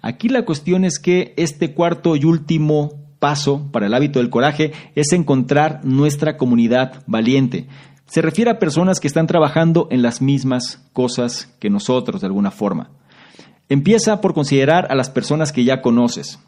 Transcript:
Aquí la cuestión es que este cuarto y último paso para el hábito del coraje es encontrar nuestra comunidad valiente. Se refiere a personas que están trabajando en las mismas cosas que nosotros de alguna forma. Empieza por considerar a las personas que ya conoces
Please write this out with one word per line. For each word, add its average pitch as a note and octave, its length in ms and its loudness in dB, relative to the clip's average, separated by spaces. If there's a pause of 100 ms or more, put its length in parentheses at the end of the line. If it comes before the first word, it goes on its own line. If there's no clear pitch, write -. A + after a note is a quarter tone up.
Aquí - 260 -6
la C4 160 0
cuestión F3+ 400 0
es F3 140 -2
que F3+ 400 0
este D#3+ 340 -2
cuarto E3+ 440 0
y C#3+ 100 2
último D3+ 760 0 (180)
paso C#3+ 540 -2
para G#2+ 140 -2
el G#2+ 80 0
hábito C#3+ 240 0
del A#2+ 100 0
coraje D3 440 0 (220)
es D3 200 0
encontrar D3 720 0
nuestra C#3+ 520 0
comunidad B2 720 0
valiente. A#2 600 0 (380)
Se - 160 -2
refiere F3+ 300 0
a A#3 80 0
personas F3 420 0
que D#3 80 -4
están D#3+ 180 0
trabajando E3 640 2
en B2 120 0
las A#2 180 -2
mismas C3+ 720 -2
cosas A#2+ 680 -4
que G#2 100 -2
nosotros G2+ 500 -2
de F#2+ 60 -6
alguna G2 240 -2
forma. F#2+ 400 -6 (760)
Empieza G#3 520 2
por F#3 140 0
considerar C#3+ 560 2
a C3+ 60 0
las C3 140 -2
personas D3 420 -2
que B2+ 100 0
ya B2+ 180 2
conoces A#2+ 680 0